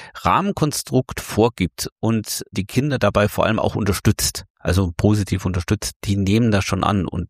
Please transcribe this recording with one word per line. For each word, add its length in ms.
Rahmenkonstrukt 1040
vorgibt 680
und 520
die 140
Kinder 320
dabei 300
vor 180
allem 140
auch 160
unterstützt, 720
also 380
positiv 500
unterstützt, 600
die 100
nehmen 340
das 160
schon 180
an. 220
Und 240